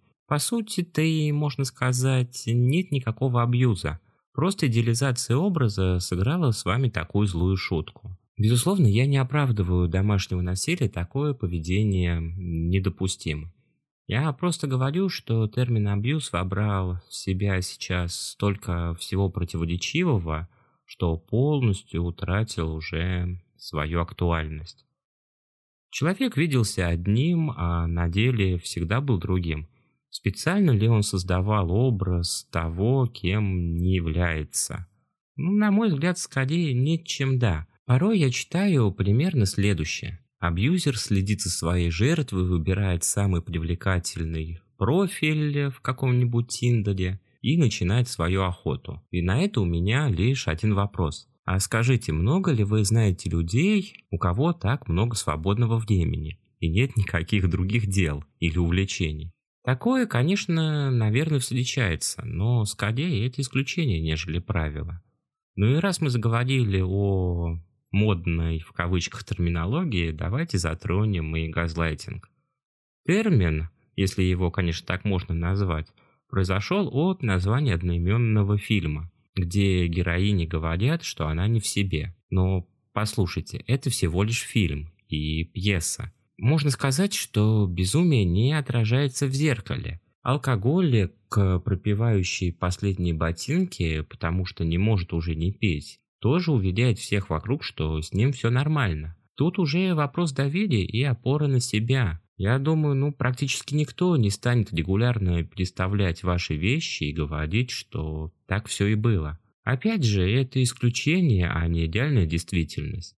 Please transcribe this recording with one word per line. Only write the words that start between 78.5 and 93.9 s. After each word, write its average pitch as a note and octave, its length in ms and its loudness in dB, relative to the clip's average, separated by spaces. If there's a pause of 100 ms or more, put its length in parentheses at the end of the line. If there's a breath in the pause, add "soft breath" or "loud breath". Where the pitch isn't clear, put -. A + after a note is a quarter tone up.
фильма, E2 540 -2 (240)
где F#2 500 2
героини F2 600 0
говорят, E2 580 -2
что - 240 -4
она E2+ 200 0
не A2+ 120 2
в - 80 -4
себе. F2 480 -2 (160)
Но F#2 360 2 (260)
послушайте, - 720 -2
это B2+ 240 0
всего F2 320 0
лишь A2+ 180 -2
фильм D#2 500 -2 (160)
и D#2 360 -4
пьеса. F#2+ 680 -4 (260)
Можно C#3+ 340 2
сказать, C#3 420 0
что G#2+ 540 2
безумие G2+ 580 2
не A2+ 320 2
отражается B2+ 680 0
в C3 40 -2
зеркале. C3+ 720 -2 (220)
Алкоголик, B2 880 2 (160)
пропивающий F#2+ 1200 2
последние F2+ 600 -2
ботинки, E2 880 -2